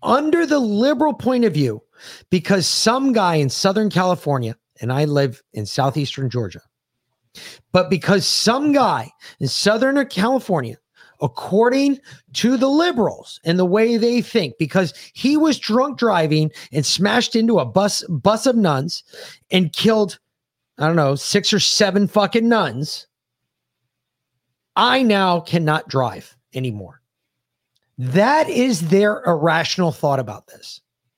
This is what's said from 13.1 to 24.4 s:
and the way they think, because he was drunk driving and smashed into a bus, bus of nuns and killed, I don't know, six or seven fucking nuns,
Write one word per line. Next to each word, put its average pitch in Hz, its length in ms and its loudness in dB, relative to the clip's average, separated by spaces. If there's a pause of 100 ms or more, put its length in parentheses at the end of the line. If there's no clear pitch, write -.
and 165 120 0
the 185 80 2
way 220 320 2
they 240 240 2
think, 170 380 -4
because 165 340 0 (200)
he 285 240 0
was 302 240 2
drunk 254 360 -2
driving 156 540 0 (220)
and 156 120 0
smashed 220 520 0
into 226 240 2
a 131 40 -2
bus, 190 440 0
bus 208 380 0
of 247 100 2
nuns 160 480 0 (480)
and 185 200 2
killed, 214 460 0 (580)
I 147 120 -2
don't 170 80 2
know, 143 180 2
six - 380 -2
or 202 80 2
seven 196 480 0
fucking 220 400 0
nuns, 151 580 -2 (1700)